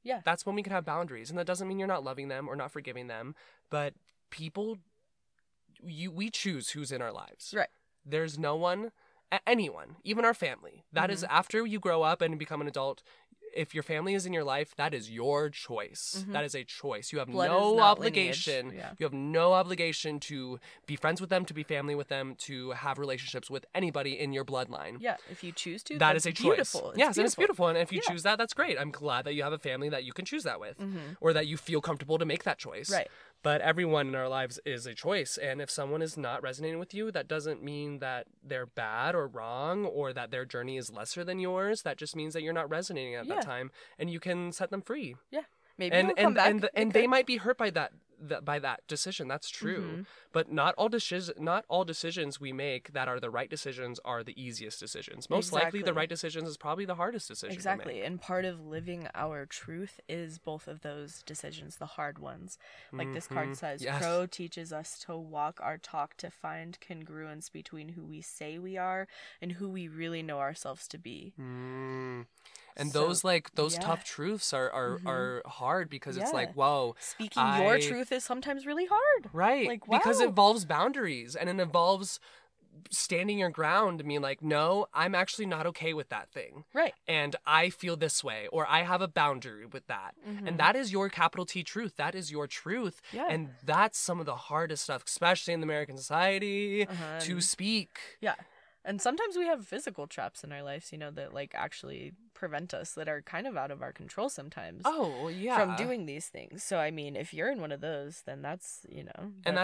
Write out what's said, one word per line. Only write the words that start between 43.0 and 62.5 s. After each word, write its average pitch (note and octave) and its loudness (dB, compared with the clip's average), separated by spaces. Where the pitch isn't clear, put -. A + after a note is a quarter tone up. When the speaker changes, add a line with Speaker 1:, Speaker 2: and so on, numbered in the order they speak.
Speaker 2:
at A#2+ -4
Speaker 1:
Yeah. D#4 -4
Speaker 2:
that G4 2
time, C3 -4
and D#3+ -2
you E3 -4
can F3 -2
set F3+ -2
them G3 -4
free. G#3+ -6
Speaker 1:
Yeah. D4+ -4
Maybe F3+ 4
Speaker 2:
And, F#3 8
Speaker 1:
they'll F4 2
come G#3 8
Speaker 2:
and, G#3+ 6
Speaker 1:
back. G#3 8
Speaker 2:
and, G#3+ 4
th-, G3+ 2
Speaker 1:
They G#3 4
Speaker 2:
and A3 4
they A3 10
Speaker 1:
could. B3 6
Speaker 2:
might C4 8
be B3+ 2
hurt A3 4
by G#3+ 2
that, D#3+ 0
that, D3+ -4
by D3 0
that C3+ -4
decision. D3+ -4
That's C#3 -6
true. G#3+ -4
Speaker 1:
Mm-hmm. E3+ -6
Speaker 2:
But - 2
not D#3 4
all A3 4
decis-, F#3 -2
not E3+ 2
all F3+ 4
decisions E3 -4
we C#3 -8
make C3+ -6
that C3 -2
are B2 -2
the A#2+ -6
right A#2 -2
decisions B2+ -8
are A#2+ -4
the A#2 -14
easiest A2+ -10
decisions. - -10
Most F3+ 2
likely E3 2
the G3 -2
Speaker 1:
Exactly. F3 2
Speaker 2:
right D#3+ 0
decisions E3 -6
is D3 -10
probably E3 -4
the F3+ -4
hardest G3 -2
decision - -8
to - -6
Speaker 1:
Exactly. F#3+ -2
Speaker 2:
make. G2+ -6
Speaker 1:
And E3+ -6
part F#3 -2
of F3 -6
living E3 -8
our D3 -4
truth - -10
is E3 -8
both D#3 -10
of D3+ -12
those D3 -12
decisions, D3+ -12
the D3+ -10
hard D3 -6
ones. C#3+ -14